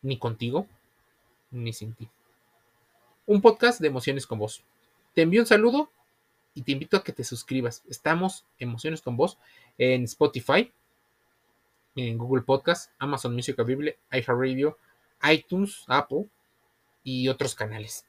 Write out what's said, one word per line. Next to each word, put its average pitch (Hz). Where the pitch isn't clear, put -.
Ni 135
contigo, 120
ni 117
sin 110
ti. 113
Un 208
podcast 233
de 156
Emociones 135
con 113
Voz. 107
Te 165
envío 175
un 226
saludo 240
y 143
te 139
invito 151
a 196
que -
te 127
suscribas. 120
Estamos 170
Emociones 123
con 123
Voz 156
en 127
Spotify, 147
en 120
Google 127
Podcast, 135
Amazon 135
Music 123
Audible, 131
iHeartRadio, 131
iTunes, 185
Apple 147
y 131
otros 131
canales. 107